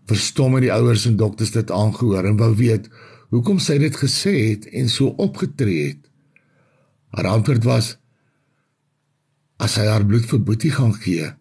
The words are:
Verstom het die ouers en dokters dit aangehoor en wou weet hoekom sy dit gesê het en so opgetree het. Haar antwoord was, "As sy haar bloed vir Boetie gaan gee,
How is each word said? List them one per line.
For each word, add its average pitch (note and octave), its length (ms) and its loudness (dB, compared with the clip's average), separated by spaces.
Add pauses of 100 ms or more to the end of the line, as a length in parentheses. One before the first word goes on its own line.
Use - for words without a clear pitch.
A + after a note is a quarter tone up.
Verstom B2+ 480 0
het B2+ 80 2
die G#2 80 0
ouers A2+ 360 2
en G#2+ 80 2
dokters G#2 360 -2
dit A2+ 180 -2
aangehoor G2+ 600 0
en G#2+ 100 2
wou A2+ 160 4
weet A2 320 0 (440)
hoekom C#3+ 280 2
sy C#3+ 200 0
dit D3 140 0
gesê - 380 -2 (160)
het G#2+ 240 -4
en B2 160 -2
so - 320 0
opgetree G2+ 720 -2
het. - 140 -20 (1080)
Haar F2+ 160 -4
antwoord A2+ 340 2
was, A#2 340 0 (1600)
"As A2 160 -2
sy G#2+ 120 0
haar G#2+ 200 2
bloed A2+ 200 2
vir C3+ 140 0
Boetie A2+ 320 0
gaan A#2+ 220 2
gee, E2 480 -4